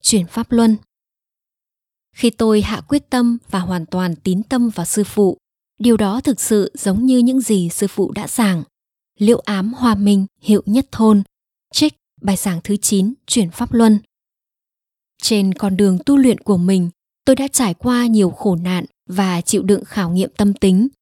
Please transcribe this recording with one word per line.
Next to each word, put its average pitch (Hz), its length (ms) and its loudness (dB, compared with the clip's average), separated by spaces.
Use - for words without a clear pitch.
Chuyển 185 240 0
Pháp 226 260 -6
Luân. 226 240 2
Khi 240 140 0
tôi 214 320 0
hạ 208 180 -6
quyết 285 300 -4
tâm 240 280 0
và 196 80 -4
hoàn 180 280 -4
toàn 180 300 -4
tín 190 260 -2
tâm 240 260 -2
vào 180 180 -6
sư 208 180 -2
phụ, - 340 0
điều 226 180 4
đó 208 240 -2
thực 262 200 -2
sự 202 340 -2
giống 202 320 -2
như 254 120 4
những 254 220 2
gì 196 280 0
sư - 180 -4
phụ - 260 -4
đã 160 160 -10
giảng. 190 340 -2
Liễu 214 200 4
ám 202 340 -4
hòa 247 220 0
minh, 202 320 2
hiệu 208 260 2
nhất 240 260 0
thôn. 214 300 4
Trích, 302 220 0
bài 190 140 -2
giảng 175 280 -6
thứ 202 120 -2
chín, 202 380 0
Chuyển 185 240 -2
Pháp - 220 -8
Luân. 226 260 4
Trên 196 320 0
con 190 220 -2
đường 190 300 2
tu 277 100 4
luyện 254 240 4
của 196 160 0
mình, 175 340 0
tôi 262 120 4
đã 269 120 -6
trải 214 260 -2
qua 240 320 -2
nhiều 214 240 2
khổ 185 260 -2
nạn 175 280 -4
và 185 320 -2
chịu 180 220 -2
đựng 196 220 0
khảo 175 260 -6
nghiệm 185 260 -2
tâm 202 180 2
tính. 196 340 2